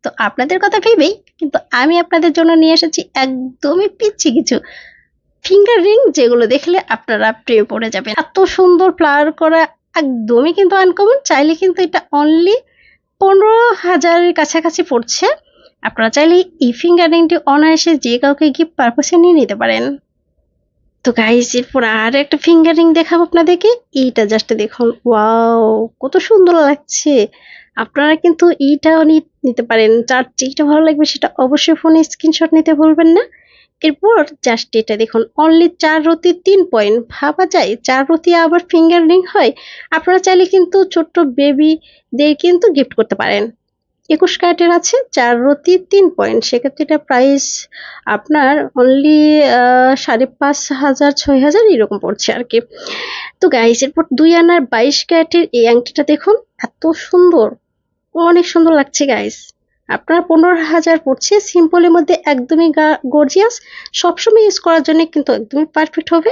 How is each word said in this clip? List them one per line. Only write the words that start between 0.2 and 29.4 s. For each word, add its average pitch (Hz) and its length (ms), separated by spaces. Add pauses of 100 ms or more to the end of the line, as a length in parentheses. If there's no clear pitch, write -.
কথা 403 220
ভেবেই 403 340 (240)
কিন্তু 294 200 (120)
আমি 285 280
আপনাদের 339 340
জন্য 330 200
নিয়ে 320 200
এসেছি 330 320 (100)
একদমই 262 760
পিচ্ছি 415 420
কিছু 247 280 (840)
ফিঙ্গার 403 400
রিং, 427 280
যেগুলো 240 360
দেখলে 285 420
আপনারা 220 440
প্রেমে 220 320
পড়ে 220 260
যাবেন। 214 280
এত 320 220
সুন্দর 370 520
ফ্লাওয়ার 294 400
করা, 320 360 (260)
একদমই 254 580
কিন্তু 392 240
আনকমন। 381 480
চাইলে 302 300
কিন্তু 370 280
এটা 359 180 (120)
only 320 440 (640)
পনেরো 427 520
হাজারের 349 640
কাছাকাছি 320 480
পড়ছে। 262 440 (560)
আপনারা 220 280
চাইলে 330 340 (160)
এই 240 120
ফিঙ্গার 339 380
রিংটি 339 260 (100)
অনায়াসে 311 500
যে 240 220
কাউকে 285 320
গিফট 320 260
পারপাসে 277 400
নিয়ে 349 180
নিতে 233 200
পারেন। 226 420 (1080)
তো 247 80
গাইস, 233 420
এরপর 247 300
আর 220 300
একটা 285 220
ফিঙ্গার 330 400
রিং 330 160
দেখাবো 330 300
আপনাদেরকে। 339 460 (240)
এইটা 254 300
just 220 320
দেখুন, 226 380 (140)
ওয়াও, 226 840 (120)
কত 277 160
সুন্দর 370 380
লাগছে। 285 720 (500)
আপনারা 294 400
কিন্তু 339 340
এইটাও 302 520
নি-, 311 200 (220)